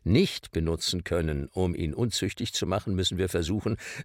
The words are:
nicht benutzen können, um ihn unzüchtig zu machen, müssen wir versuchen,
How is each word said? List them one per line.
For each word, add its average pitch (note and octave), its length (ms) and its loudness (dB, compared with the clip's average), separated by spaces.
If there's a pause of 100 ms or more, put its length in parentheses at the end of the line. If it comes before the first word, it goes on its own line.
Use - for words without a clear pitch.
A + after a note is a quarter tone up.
nicht C3+ 480 2
benutzen E2 520 0
können, D#2 500 0
um F#2 220 2
ihn D#2 180 -2
unzüchtig A2 600 -2
zu - 120 -2
machen, F#2+ 300 0
müssen F2+ 220 0
wir F#2 120 0
versuchen, F#2+ 480 0 (280)